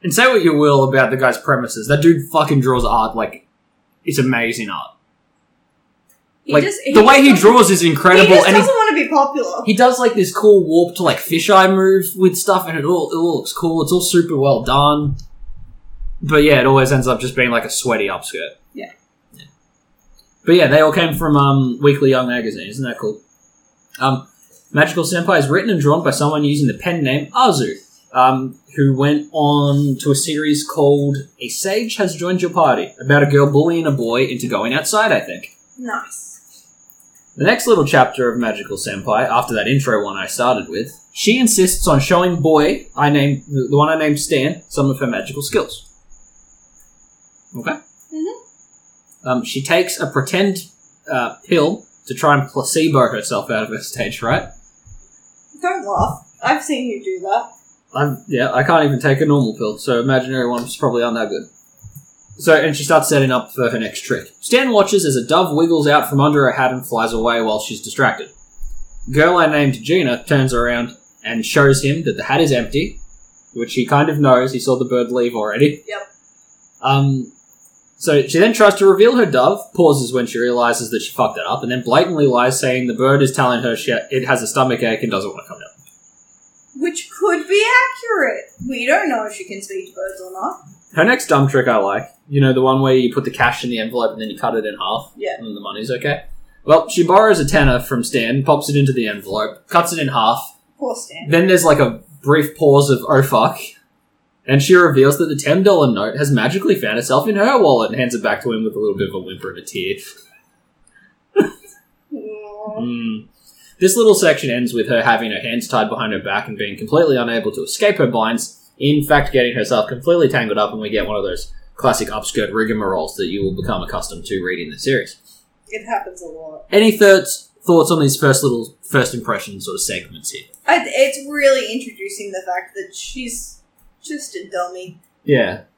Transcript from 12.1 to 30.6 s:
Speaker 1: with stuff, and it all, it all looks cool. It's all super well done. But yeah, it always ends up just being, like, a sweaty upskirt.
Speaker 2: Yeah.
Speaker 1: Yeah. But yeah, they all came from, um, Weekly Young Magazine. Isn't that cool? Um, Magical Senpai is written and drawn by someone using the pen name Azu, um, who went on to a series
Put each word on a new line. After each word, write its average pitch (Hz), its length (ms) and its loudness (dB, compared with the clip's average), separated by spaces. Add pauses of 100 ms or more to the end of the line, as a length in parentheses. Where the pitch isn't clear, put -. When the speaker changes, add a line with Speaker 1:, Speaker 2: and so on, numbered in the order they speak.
Speaker 1:
with 185 200 2
stuff, 175 320 0
and 165 80 -6
it 143 80 -4
all, 160 280 0
it 165 40 -4
all 165 220 0
looks - 160 -8
cool. 165 280 -2
It's 156 100 -2
all 180 100 2
super 175 340 2
well 135 260 2
done. 143 540 2 (1040)
But 151 220 4
yeah, 147 180 6
it 123 60 4
always 135 260 4
ends 127 140 2
up 127 140 0
just 127 160 -8
being, 123 140 2
like, 117 140 -2
a 110 60 -8
sweaty 107 380 -2
upskirt. 85 480 -10 (160)
Speaker 2:
Yeah. - 200 -16 (420)
Speaker 1:
Yeah. - 100 -20 (1000)
But 165 80 6
yeah, 170 140 6
they 143 120 6
all 156 120 4
came 165 220 0
from, 156 220 0
um, 135 460 2
Weekly 139 280 4
Young 127 180 2
Magazine. 110 400 -6
Isn't 131 160 -8
that 120 140 -10
cool? 107 220 -8 (760)
Um, 131 300 -4 (420)
Magical 160 320 0
Senpai 175 380 0
is 139 80 0
written 202 220 0
and 175 100 0
drawn 147 240 2
by 143 80 0
someone 147 320 0
using 147 240 0
the 101 60 -2
pen 170 280 -4
name 135 300 -2
Azu, 160 420 2 (380)
um, 131 460 2 (180)
who 139 200 2
went 147 360 0
on 143 640 2
to 147 140 -4
a - 20 4
series 147 500 -2